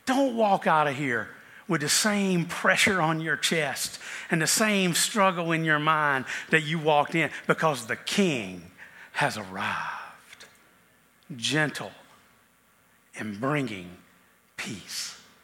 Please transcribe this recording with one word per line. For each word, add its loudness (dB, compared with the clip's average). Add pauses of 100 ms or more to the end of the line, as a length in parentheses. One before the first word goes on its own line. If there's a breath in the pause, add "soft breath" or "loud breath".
Don't 2
walk 2
out 4
of 0
here -2 (360 loud breath)
with 0
the -2
same 2
pressure 2
on 2
your -2
chest -2 (320 loud breath)
and 2
the 0
same 2
struggle 2
in 2
your 4
mind 2 (240 loud breath)
that 4
you -2
walked 4
in, 2 (160 loud breath)
because 2
the -4
king -2 (420 loud breath)
has -2
arrived, -10 (920)
gentle -2 (1300)
and -8
bringing -4 (720)
peace. -10 (260)